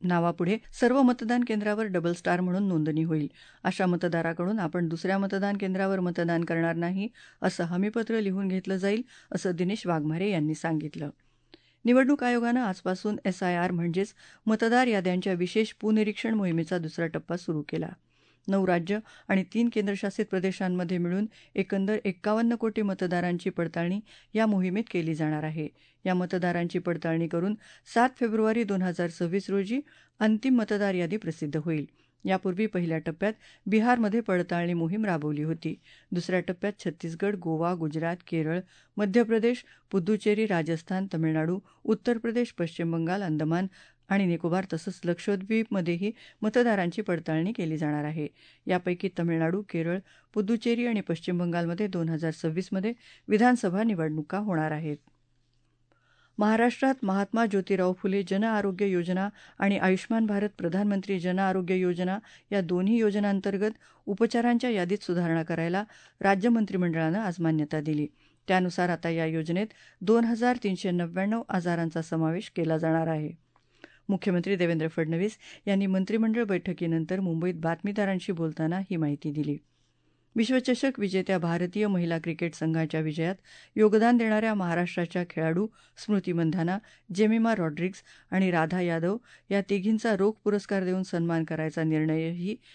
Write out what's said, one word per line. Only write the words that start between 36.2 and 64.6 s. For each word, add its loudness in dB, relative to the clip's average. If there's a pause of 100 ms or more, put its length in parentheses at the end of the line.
टप्प्यात -4 (120)
छत्तीसगड, -4
गोवा, -2
गुजरात, -4 (100)
केरळ, -2 (380)
मध्य 4
प्रदेश, 2 (260)
पुदुचेरी, 2
राजस्थान, -2
तमिळनाडू, 2 (240)
उत्तर 0
प्रदेश, -2
पश्चिम -4
बंगाल, 0
अंदमान 0 (420)
आणि 2
निकोबार 0
तसंच -6
लक्षद्वीपमध्येही -2 (300)
मतदारांची 2
पडताळणी 0
केली -4
जाणार -2
आहे. -4 (400)
यापैकी 0 (100)
तमिळनाडू, 2
केरळ, -2 (340)
पुदुचेरी 0
आणि 0
पश्चिम -2
बंगालमध्ये 0
दोन -2
हजार -2
सव्वीस -4
मध्ये -2 (340)
विधानसभा 4
निवडणुका -2
होणार 0
आहेत. -4 (1400)
महाराष्ट्रात 2 (100)
महात्मा 0
ज्योतिराव 0
फुले -2
जन 0
आरोग्य 0
योजना 0 (300)
आणि 2
आयुष्मान 2
भारत 0
प्रधानमंत्री 0
जन 0
आरोग्य 0
योजना 0 (320)
या 0
दोन्ही 2
योजनांतर्गत 0 (340)
उपचारांच्या 2